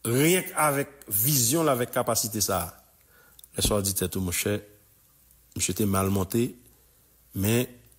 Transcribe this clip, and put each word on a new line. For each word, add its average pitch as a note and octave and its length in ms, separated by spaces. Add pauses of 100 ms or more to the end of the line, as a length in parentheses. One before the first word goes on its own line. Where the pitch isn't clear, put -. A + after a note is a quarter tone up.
rien D3+ 380
qu'avec C#3+ 460 (200)
vision B2+ 560
là, D3 80
avec B2 180
capacité A2 500
ça. F2 440 (720)
Le - 60
soir G#2 200
dit, G2 120
tout F#2 260
mon F2+ 100
cher, G#2 300 (920)
monsieur - 180
était G#2+ 140
mal F#2+ 240
monté, G2+ 480 (760)
mais A2+ 400 (240)